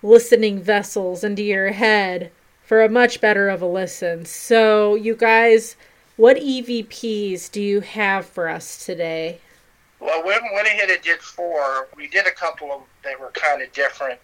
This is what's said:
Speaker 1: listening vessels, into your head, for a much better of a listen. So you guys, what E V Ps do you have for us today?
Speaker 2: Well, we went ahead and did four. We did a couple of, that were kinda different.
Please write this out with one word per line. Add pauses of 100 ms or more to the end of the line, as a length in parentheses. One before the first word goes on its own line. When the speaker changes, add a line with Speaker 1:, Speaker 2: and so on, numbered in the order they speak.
Speaker 1:
listening
vessels,
into
your
head, (320)
for
a
much
better
of
a
listen.
So
you
guys, (400)
what
E
V
Ps
do
you
have
for
us
today? (600)
Speaker 2:
Well,
we (240)
went
ahead
and
did
four.
We
did
a
couple
of, (220)
that
were
kinda
different.